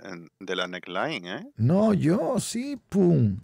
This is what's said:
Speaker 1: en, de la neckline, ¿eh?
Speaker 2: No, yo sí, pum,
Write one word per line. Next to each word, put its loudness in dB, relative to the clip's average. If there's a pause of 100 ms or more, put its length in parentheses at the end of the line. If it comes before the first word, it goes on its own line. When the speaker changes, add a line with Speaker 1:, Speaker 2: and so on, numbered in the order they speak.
Speaker 1:
en, -14 (100)
de -4
la 0
neckline, -4
¿eh? -10
Speaker 2:
No, 4
yo 0
sí, -6
pum, 4